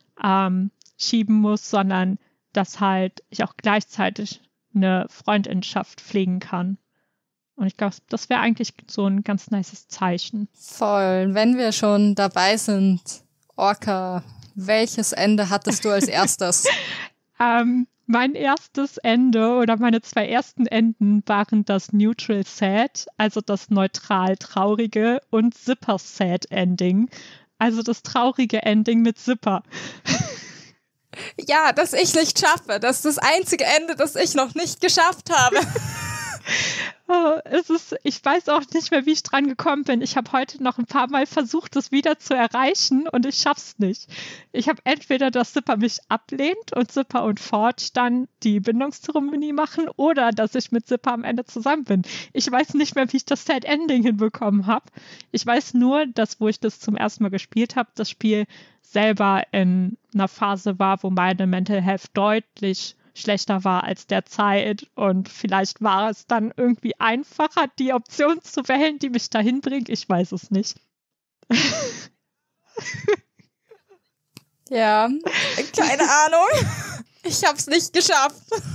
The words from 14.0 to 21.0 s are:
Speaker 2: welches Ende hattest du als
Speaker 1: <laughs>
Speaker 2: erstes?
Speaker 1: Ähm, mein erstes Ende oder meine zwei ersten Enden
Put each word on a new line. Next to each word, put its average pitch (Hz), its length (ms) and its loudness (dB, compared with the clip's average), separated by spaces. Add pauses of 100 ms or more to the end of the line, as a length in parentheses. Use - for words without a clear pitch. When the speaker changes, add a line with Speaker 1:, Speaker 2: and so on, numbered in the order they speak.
Speaker 2:
welches 214 560 0
Ende 208 380 2
hattest 202 360 -2
du 214 40 0
als 196 180 2
Speaker 1:
<laughs> - 0 -
Speaker 2:
erstes? 185 600 0 (720)
Speaker 1:
Ähm, 240 480 2 (180)
mein 247 300 2
erstes 277 600 -2
Ende 233 580 4
oder 233 220 2
meine 226 240 2
zwei - 260 -2
ersten 240 400 0
Enden 214 580 2